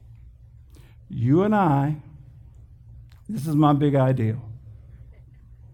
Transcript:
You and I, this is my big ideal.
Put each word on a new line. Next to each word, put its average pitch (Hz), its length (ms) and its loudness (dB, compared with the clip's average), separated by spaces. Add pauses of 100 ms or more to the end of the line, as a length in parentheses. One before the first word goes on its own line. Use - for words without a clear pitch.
(1080)
You 131 340 2
and 214 120 0
I, 151 400 2 (1300)
this 196 200 -8
is 156 80 -2
my 147 180 4
big 143 220 0
ideal. 127 460 0 (1300)